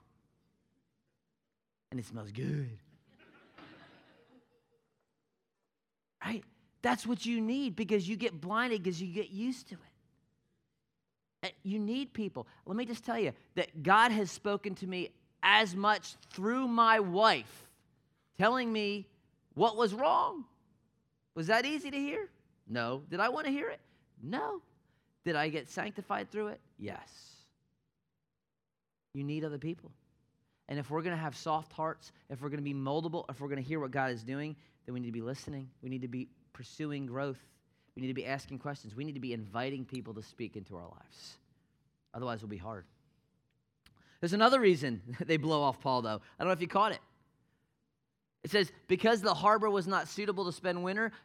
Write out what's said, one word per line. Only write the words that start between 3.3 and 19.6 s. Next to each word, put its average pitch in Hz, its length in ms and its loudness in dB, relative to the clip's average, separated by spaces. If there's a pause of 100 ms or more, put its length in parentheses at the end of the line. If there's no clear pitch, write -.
Right? 220 200 -4 (360)
That's 240 260 2
what 233 180 -2
you 233 160 0
need 233 360 0
because 196 320 2
you 220 80 -2
get 185 240 -4
blinded 220 420 0
'cause 170 180 -2
you 180 120 -6
get 190 180 -4
used 240 380 -6
to - 60 -14
it. - 180 -20 (1500)
Uh, 190 60 -4 (140)
you 196 160 -2
need 247 340 -2
people. 180 340 -6 (200)
Let 190 100 -6
me 240 80 -2
just 226 200 -8
tell 233 140 -2
you 165 140 0 (220)
that 160 280 -4
God 214 300 10
has 208 180 2
spoken 202 460 -2
to 190 100 -8
me 180 240 -4 (320)
as 196 320 6
much 202 400 2 (160)
through 240 380 -2
my 226 320 8
wife 185 680 4 (720)
telling 233 340 4
me 208 340 0 (480)
what 220 220 4